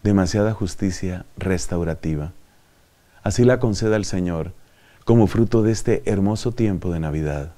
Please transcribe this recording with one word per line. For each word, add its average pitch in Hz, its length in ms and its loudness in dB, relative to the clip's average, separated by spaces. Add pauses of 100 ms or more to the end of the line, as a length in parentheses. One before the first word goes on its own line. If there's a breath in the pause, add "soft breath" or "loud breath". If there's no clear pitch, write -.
demasiada 104 500 2
justicia 92 720 -4 (100)
restaurativa. 82 960 -2 (880 soft breath)
Así 117 220 2
la 123 140 4
conceda 110 380 0
el 101 80 -2
Señor 87 480 -4 (520 soft breath)
como 117 220 6
fruto 113 360 2
de 110 100 2
este 107 340 0
hermoso 107 460 0
tiempo 92 400 -2
de 82 80 -4
Navidad. 76 580 -4